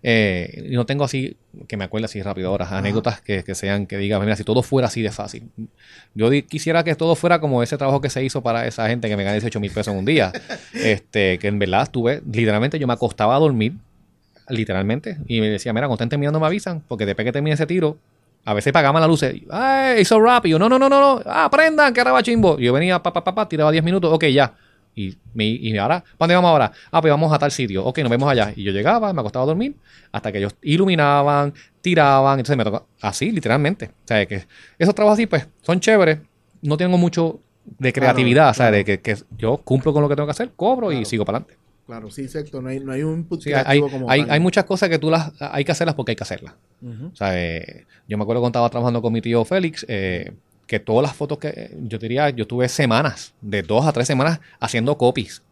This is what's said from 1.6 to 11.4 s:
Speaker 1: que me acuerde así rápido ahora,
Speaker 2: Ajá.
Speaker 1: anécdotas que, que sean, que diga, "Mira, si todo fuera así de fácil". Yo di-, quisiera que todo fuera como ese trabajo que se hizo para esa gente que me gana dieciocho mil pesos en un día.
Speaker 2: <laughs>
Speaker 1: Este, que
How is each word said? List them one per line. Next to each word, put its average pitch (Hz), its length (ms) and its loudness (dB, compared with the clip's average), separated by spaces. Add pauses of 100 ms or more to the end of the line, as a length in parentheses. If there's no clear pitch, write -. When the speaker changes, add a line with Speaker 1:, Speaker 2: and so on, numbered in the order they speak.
Speaker 1:
que 110 80 -10
me 98 80 -6
acuerde 107 220 -6
así 104 160 -10
rápido 95 260 -6
ahora, 95 180 -2
Speaker 2:
Ajá. 95 120 -6
Speaker 1:
anécdotas 104 420 -4
que, 98 220 -4
que 95 140 -10
sean, 101 300 -4
que 101 120 -8
diga, 101 220 -2
"Mira, 104 160 0
si 104 80 -10
todo 120 180 0
fuera 131 240 0
así 113 160 -4
de 104 80 -2
fácil". 110 400 -14 (640)
Yo 110 160 2
di-, 139 120 2
quisiera 165 420 -2
que 160 100 0
todo 160 220 2
fuera 170 240 0
como 135 240 0
ese 143 120 -6
trabajo 139 240 0
que 135 100 -4
se 131 140 -6
hizo 131 180 -6
para 117 260 -2
esa 113 200 -4
gente 117 200 -4
que 104 80 -2
me 101 80 -2
gana 98 100 -2
dieciocho 107 260 -4
mil 98 120 -6
pesos 104 200 -6
en 98 60 -4
un 95 60 -4
día. 117 280 2
Speaker 2:
<laughs> - 400 -14 (120)
Speaker 1:
Este, 98 540 0
que 104 100 -4